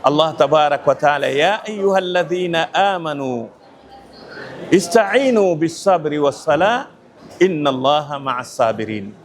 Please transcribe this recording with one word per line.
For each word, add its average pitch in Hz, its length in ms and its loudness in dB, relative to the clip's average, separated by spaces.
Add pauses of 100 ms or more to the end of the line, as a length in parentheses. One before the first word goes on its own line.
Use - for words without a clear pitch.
Allah 151 340 2
tabarak 147 500 2
wa 135 80 4
taala, 143 320 0
"Ya 156 380 0
ayyuhalladhina 180 1080 -2
amanu 151 760 -2 (1200)
ista'inu 208 840 2
bis-sabri 156 640 0
was-sala 160 680 0 (540)
inna 160 300 2
Allaha 139 500 0
ma'as-sabirin" 110 920 -4 (140)